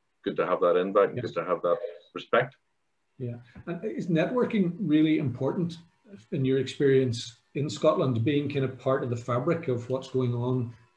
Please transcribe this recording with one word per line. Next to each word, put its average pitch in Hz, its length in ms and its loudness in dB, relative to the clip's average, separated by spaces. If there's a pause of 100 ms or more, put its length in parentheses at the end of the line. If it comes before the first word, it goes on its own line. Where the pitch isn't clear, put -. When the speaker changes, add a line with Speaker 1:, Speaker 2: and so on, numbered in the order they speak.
(240)
Speaker 1:
good 87 120 -4
to 85 100 0
have 90 140 -2
that 87 160 4
invite 98 340 4
and - 80 -8
Speaker 2:
Yes. - 80 -6
Speaker 1:
good - 140 -8
to 80 40 -6
have 87 180 0
that 85 160 0 (360)
respect. 117 420 -2 (600)
Speaker 2:
Yeah, 120 180 -8 (300)
and 175 180 -8
is 214 240 -6
networking 180 720 2
really 156 380 4
important 156 600 -2 (540)
in 143 120 -2
your 131 140 2
experience 131 800 2 (160)
in 151 160 -2
Scotland, 127 540 2
being 143 260 0
kind 139 140 0
of 127 140 -6
part 139 260 0
of 123 60 -4
the 117 60 -2
fabric 135 520 -2
of 120 200 -2
what's 131 220 -4
going 123 240 0
on 120 380 -2 (240)